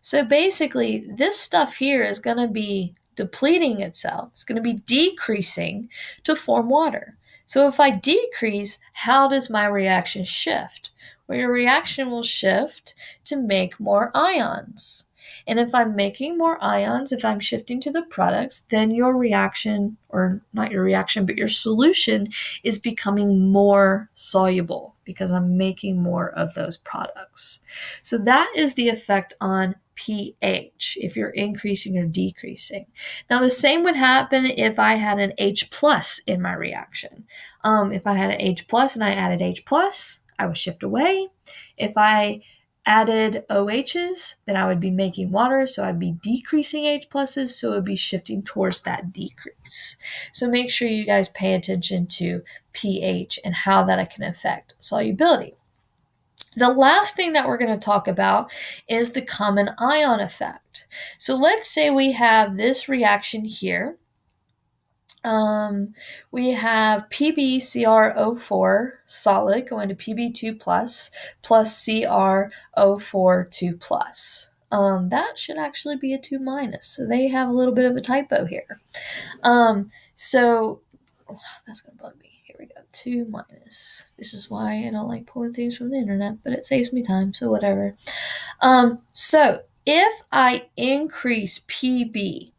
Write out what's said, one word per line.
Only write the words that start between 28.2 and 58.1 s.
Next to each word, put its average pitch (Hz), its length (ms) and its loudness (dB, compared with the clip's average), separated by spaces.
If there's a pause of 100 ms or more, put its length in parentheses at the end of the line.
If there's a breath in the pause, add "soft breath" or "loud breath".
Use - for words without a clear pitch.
is 294 200 0
the 240 140 2
effect 202 520 -2
on 190 360 -2 (180)
P - 480 -8
H - 580 -4
if - 160 -6
you're 214 140 -4
increasing 202 680 -4
or 170 80 0
decreasing. 185 800 -6 (440 loud breath)
Now, 254 100 4
the 254 100 4
same 294 340 4
would 339 120 4
happen 262 500 4
if 220 320 0
I 220 160 4
had 208 240 0
an 196 200 0
H 202 320 -2
plus - 560 0
in 180 140 -2
my 180 140 -4
reaction. - 720 -10 (380 loud breath)
Um, 214 300 2
if 196 140 -6
I 208 80 2
had 196 160 0
an 202 100 -4
H 185 280 -2
plus 262 260 2
and 220 100 -2
I 202 60 2
added 180 300 -2
H 180 240 -6
plus, 370 560 0 (180)
I 190 80 -2
would 165 120 -6
shift - 240 -8
away. 349 460 0 (480 loud breath)
If 220 200 -4
I 214 440 4 (460 soft breath)
added 220 600 2
O 202 180 2
Hs, 349 680 -4 (100)
then 196 120 -4
I 190 100 0
would 180 140 0
be 185 100 -2
making 185 400 -2
water, 254 360 2
so 202 180 -6
I'd 180 140 -4
be 170 220 -4
decreasing 294 640 -2
H 294 240 -2
pluses, 269 420 -4
so 233 220 -2
it 202 40 -2
would 196 80 -2
be 196 120 -4
shifting 196 460 -4
towards 190 400 -2
that 180 280 -6
decrease. - 840 -10 (360 loud breath)
So 240 180 -2
make 247 180 2
sure 240 180 -2
you 214 200 -2
guys 202 240 2
pay 190 240 0
attention 180 540 -2 (100)
to 175 240 -4 (300 loud breath)
P 196 300 -4
H 180 400 -4
and 180 120 -4
how 190 300 2
that 185 260 0
can - 140 -12
affect - 560 -8
solubility. 220 760 0 (1040)
The 233 120 4
last 277 480 4
thing 349 160 0
that 277 160 2
we're 240 100 -2
gonna 220 200 -2
talk 208 280 0
about 196 460 0 (340 loud breath)